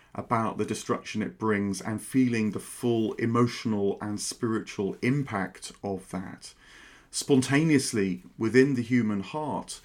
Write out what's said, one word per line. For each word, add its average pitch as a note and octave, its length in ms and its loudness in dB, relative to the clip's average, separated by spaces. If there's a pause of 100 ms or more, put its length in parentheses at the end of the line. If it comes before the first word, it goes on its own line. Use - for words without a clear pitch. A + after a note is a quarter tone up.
(160)
about A2 440 -2
the G#2 60 0
destruction - 580 -4
it - 160 -6
brings G2+ 420 0
and A2 180 -6
feeling A#2 520 0
the G2 80 -8
full A2+ 540 0
emotional A#2 840 2
and G#2 220 -6
spiritual G#2 800 -4
impact B2 680 -2 (120)
of G2 280 -6
that. - 420 -10 (560)
Spontaneously C3 1120 2 (160)
within B2+ 380 6
the A#2+ 80 0
human A2 380 2
heart, - 640 -8